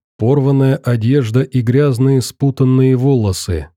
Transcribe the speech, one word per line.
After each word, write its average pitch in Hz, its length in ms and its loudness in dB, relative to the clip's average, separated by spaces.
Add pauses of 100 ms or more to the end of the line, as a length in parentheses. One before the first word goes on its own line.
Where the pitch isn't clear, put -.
(180)
порванная 135 580 2
одежда 120 680 -2
и - 180 -2
грязные 131 600 0
спутанные 131 760 0
волосы. 104 800 -2